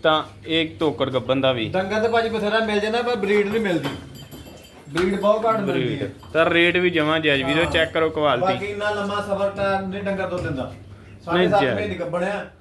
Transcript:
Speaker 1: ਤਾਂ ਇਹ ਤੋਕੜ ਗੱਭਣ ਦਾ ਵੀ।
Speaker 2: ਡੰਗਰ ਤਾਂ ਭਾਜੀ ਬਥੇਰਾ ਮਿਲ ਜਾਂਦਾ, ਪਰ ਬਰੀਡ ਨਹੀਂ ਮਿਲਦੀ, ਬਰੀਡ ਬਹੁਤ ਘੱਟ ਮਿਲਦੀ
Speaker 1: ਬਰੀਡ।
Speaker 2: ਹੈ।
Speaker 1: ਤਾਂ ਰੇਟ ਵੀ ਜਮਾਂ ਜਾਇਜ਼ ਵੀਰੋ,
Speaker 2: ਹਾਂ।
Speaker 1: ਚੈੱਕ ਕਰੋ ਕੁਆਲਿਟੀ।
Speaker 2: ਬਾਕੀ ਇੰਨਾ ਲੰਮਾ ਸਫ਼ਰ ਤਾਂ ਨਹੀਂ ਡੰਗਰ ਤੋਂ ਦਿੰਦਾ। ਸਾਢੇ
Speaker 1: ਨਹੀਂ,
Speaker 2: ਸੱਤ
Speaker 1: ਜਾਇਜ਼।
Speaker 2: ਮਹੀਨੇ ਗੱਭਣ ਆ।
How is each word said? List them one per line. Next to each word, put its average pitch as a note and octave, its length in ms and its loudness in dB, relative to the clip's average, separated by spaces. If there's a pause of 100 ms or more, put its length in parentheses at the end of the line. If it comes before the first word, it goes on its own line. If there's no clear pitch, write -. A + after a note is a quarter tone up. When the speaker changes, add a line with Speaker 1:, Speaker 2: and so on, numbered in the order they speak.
Speaker 1:
ਤਾਂ D#3 200 4 (240)
ਇਹ D#3+ 220 0 (100)
ਤੋਕੜ C#3+ 300 0
ਗੱਭਣ C3 320 0
ਦਾ C3 100 4
ਵੀ। A2+ 180 0
Speaker 2:
ਡੰਗਰ G3 300 -2
ਤਾਂ A3+ 100 2
ਭਾਜੀ A3+ 200 2
ਬਥੇਰਾ G#3 300 0
ਮਿਲ G#3+ 200 0
ਜਾਂਦਾ, A3 220 0
ਪਰ A#3+ 140 0
ਬਰੀਡ G3+ 320 2
ਨਹੀਂ A3 140 -2
ਮਿਲਦੀ, D#3+ 280 0 (1000)
ਬਰੀਡ F#3 300 0
ਬਹੁਤ G#3+ 260 2
ਘੱਟ A3 140 2
ਮਿਲਦੀ C3+ 260 0
Speaker 1:
ਬਰੀਡ। G#2+ 160 -2
Speaker 2:
ਹੈ। G2+ 80 -4 (240)
Speaker 1:
ਤਾਂ E3 120 4
ਰੇਟ E3+ 320 4
ਵੀ F3+ 120 2
ਜਮਾਂ D#3+ 300 2
ਜਾਇਜ਼ C#3+ 240 2
ਵੀਰੋ, D3 200 2
Speaker 2:
ਹਾਂ। - 80 -2
Speaker 1:
ਚੈੱਕ D#3+ 200 2
ਕਰੋ D#3+ 180 2
ਕੁਆਲਿਟੀ। D#3 440 2
Speaker 2:
ਬਾਕੀ F#3 120 -4
ਇੰਨਾ G#3 240 -4
ਲੰਮਾ G3+ 320 -4
ਸਫ਼ਰ G3 280 -2
ਤਾਂ G3 320 -2
ਨਹੀਂ F#3+ 220 -6
ਡੰਗਰ F#3+ 240 -4
ਤੋਂ F3 120 -4
ਦਿੰਦਾ। C3+ 360 -6 (500)
ਸਾਢੇ E3+ 140 2
Speaker 1:
ਨਹੀਂ, F3+ 100 4
Speaker 2:
ਸੱਤ G3 120 4
Speaker 1:
ਜਾਇਜ਼। A#2 180 0
Speaker 2:
ਮਹੀਨੇ G2 160 -4
ਗੱਭਣ F3 280 -4
ਆ। G3 220 -4 (160)